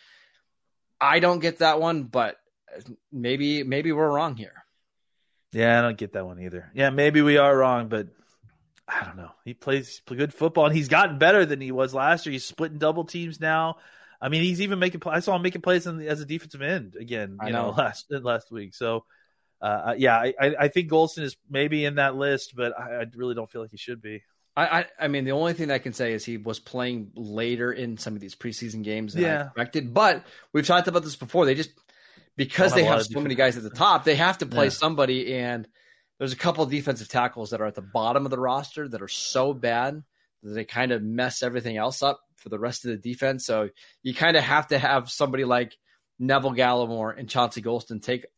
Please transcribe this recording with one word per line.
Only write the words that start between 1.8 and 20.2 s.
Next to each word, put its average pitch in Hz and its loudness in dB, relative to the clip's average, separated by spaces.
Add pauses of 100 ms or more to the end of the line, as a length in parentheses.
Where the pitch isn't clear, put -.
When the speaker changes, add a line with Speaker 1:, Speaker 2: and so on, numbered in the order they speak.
Speaker 1:
one, 160 0
but 117 -2 (760)
maybe, 139 -2
maybe 143 -2
we're 151 2
wrong 147 0
here. - -14 (880)
Speaker 2:
Yeah, 117 4
I 120 6
don't 117 0
get 107 -8
that 95 -6
one 90 -14
either. 90 -12
Yeah, 135 2
maybe 147 6
we 147 8
are 143 8
wrong, 123 4
but 107 -4 (800)
I - -4
don't 92 -14
know. 85 -16 (140)
He 120 -12
plays 135 -4
good 143 -4
football, 160 4
and 151 4
he's 147 0
gotten 156 4
better 180 8
than 143 -2
he 131 -8
was 131 0
last 151 2
year. 147 -6
He's 127 -8
splitting 156 -6
double 156 0
teams 165 -10
now. 160 0 (440)
I 131 -4
mean, 160 2
he's 180 0
even 196 -2
making 180 0
play-, 156 -6
I 170 2
saw 185 0
him 175 0
making 180 -4
plays 180 2
in 165 -8
the, 151 -10
as 151 -2
a 151 -12
defensive 156 -10
end 139 -4
again, 107 -8
Speaker 1:
I 107 -6
Speaker 2:
you 117 -2
know, 117 -2
Speaker 1:
know. - -
Speaker 2:
<laughs> 110 -8
last, - -2
last 120 -4
week. 104 -12
So, 113 -4 (560)
uh, - -4
uh, 104 0
yeah, 123 6
I, 123 0